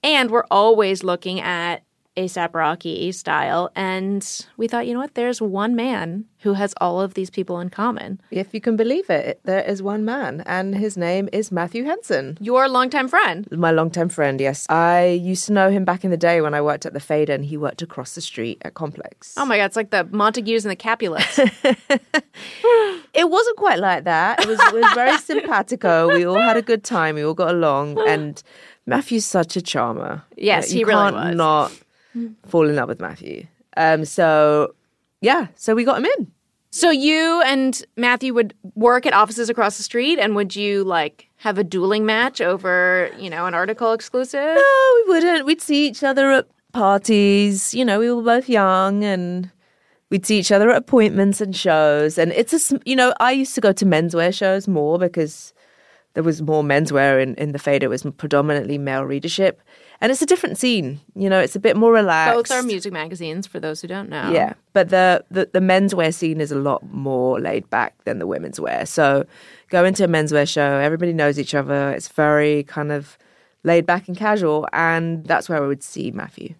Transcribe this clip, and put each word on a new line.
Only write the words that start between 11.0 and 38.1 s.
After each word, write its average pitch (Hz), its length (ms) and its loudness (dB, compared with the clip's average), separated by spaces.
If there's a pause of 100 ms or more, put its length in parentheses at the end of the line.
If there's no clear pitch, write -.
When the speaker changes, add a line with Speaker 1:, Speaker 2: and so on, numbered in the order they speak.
Speaker 2:
is 214 180 -4
Matthew 180 320 -4
Henson. 170 560 -4
Speaker 1:
Your 247 300 2
longtime 254 380 0
friend. 226 440 0
Speaker 2:
My 165 200 2
longtime 165 380 0
friend, 139 300 -2
yes. 135 300 -2
I 175 520 4
used 180 260 -4
to 208 60 0
know 190 180 4
him 196 120 0
back 180 220 -2
in 185 60 0
the 170 60 0
day 170 240 2
when 151 120 0
I 147 80 0
worked 151 240 -2
at 156 80 -10
the 143 60 -8
Fader, 151 340 -2
and 139 100 -4
he 147 140 -8
worked 147 240 -6
across 139 340 -12
the - 60 -14
street - 420 -10
at - 120 -14
Complex. - 600 -12
Speaker 1:
Oh 285 100 -4
my 233 120 0
God, 202 80 2
it's 196 100 -6
like 220 140 -4
the 185 160 0
Montagues 214 580 0
and 208 80 -4
the 180 40 -4
Capulets. 196 680 -2
Speaker 2:
<laughs> 226 60 4 (1600)
It 330 180 2
wasn't 440 260 2
quite 339 220 2
like 180 240 0
that. 175 380 2
It 403 60 0
was, 220 120 -2
it 453 160 6
was 427 180 6
very 254 240 2
Speaker 1:
<laughs> - 120 -6
Speaker 2:
simpatico. 196 840 2
We 175 120 4
all 185 140 2
had 226 160 4
a 233 60 2
good 220 220 -2
time. 160 320 -2
We 151 80 -4
all 160 100 -2
got 165 160 0
along. 147 480 0 (100)
And 151 340 -2 (440)
Matthew's 233 400 -2
such 165 320 -2
a 180 40 -4
charmer. 120 600 -6 (160)
Speaker 1:
Yes, - 340 0
Speaker 2:
You - 80 -2
Speaker 1:
he 226 40 2
really 202 280 2
Speaker 2:
can't 127 40 -6 (140)
Speaker 1:
was. 170 60 -4
Speaker 2:
not 156 360 2 (760)
fall 160 240 2
in 147 60 0
love 131 140 -4
with - 100 -8
Matthew. - 480 -14 (280)
Um, 160 300 2
so, 151 720 2 (460)
yeah, 254 340 2
so - 180 -2
we 233 100 0
got 254 140 2
him 262 80 -2 (140)
in. 208 120 -8 (380)
Speaker 1:
So 339 220 2
you 320 520 2
and 262 400 0 (120)
Matthew 247 400 0